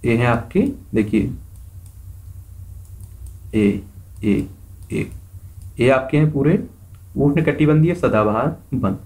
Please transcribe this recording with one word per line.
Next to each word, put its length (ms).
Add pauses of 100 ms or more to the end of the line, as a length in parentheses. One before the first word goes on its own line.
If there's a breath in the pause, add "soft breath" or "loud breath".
ये 120
हैं 100
आपके, 340 (340)
देखिए, 400 (2250)
ए, 280 (420)
ए, 240 (440)
ए, 180 (680)
ये 100
आपके 280
हैं 140
पूरे 360 (480)
उष्णकटिबंधीय 800
सदाबहार 600 (180)
वन। 320